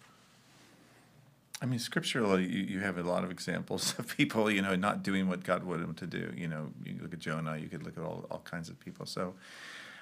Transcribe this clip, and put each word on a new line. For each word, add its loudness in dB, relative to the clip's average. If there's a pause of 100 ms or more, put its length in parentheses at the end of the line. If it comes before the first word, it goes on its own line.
(1600)
I 0
mean, 2
scripturally, 4
you, 2
you 0
have 0
a 0
lot 4
of -2
examples -2
<laughs> -4
of -6
people, 6
you 6
know, 4
not 2
doing 4
what 0
God 2
wanted -2
them -4
to -8
do. -4
You -4
know, -4 (140)
you -6
look -8
at -10
Jonah, -2
you -6
could -8
look -8
at -6
all, -4
all -6
kinds -8
of -14
people. -12
So, -4 (680)